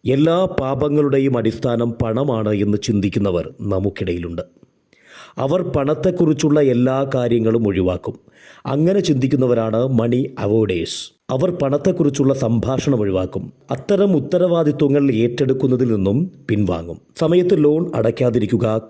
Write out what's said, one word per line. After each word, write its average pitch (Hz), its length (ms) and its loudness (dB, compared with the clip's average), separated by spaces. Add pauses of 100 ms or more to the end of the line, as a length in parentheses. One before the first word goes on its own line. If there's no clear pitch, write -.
എല്ലാ 160 380 2
പാപങ്ങളുടെയും 139 920 0
അടിസ്ഥാനം 117 540 -2
പണമാണ് 113 640 -2
എന്ന് 104 280 0
ചിന്തിക്കുന്നവർ 101 800 -2
നമുക്കിടയിലുണ്ട്. 90 800 -4 (960)
അവർ 143 240 0
പണത്തെക്കുറിച്ചുള്ള 151 960 0
എല്ലാ 131 540 2
കാര്യങ്ങളും 117 520 2
ഒഴിവാക്കും. 90 480 -2 (520)
അങ്ങനെ 165 340 2
ചിന്തിക്കുന്നവരാണ് 127 880 2
മണി 120 500 0
അവോയ്ഡേഴ്സ്. 101 720 -2 (200)
അവർ 135 200 0
പണത്തെക്കുറിച്ചുള്ള 143 840 0
സംഭാഷണം 127 680 0
ഒഴിവാക്കും. 95 520 -4 (180)
അത്തരം 190 460 0
ഉത്തരവാദിത്വങ്ങൾ 151 920 2
ഏറ്റെടുക്കുന്നതിൽ 123 840 0
നിന്നും 107 360 0 (180)
പിൻവാങ്ങും. 87 520 -2 (180)
സമയത്ത് 175 460 2
ലോൺ 160 300 2
അടയ്ക്കാതിരിക്കുക, 113 960 0